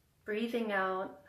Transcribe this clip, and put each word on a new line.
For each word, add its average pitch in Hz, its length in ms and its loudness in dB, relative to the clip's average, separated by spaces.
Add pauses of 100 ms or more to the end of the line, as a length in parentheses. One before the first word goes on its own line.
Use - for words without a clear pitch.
(240)
breathing 226 480 0
out, 190 560 0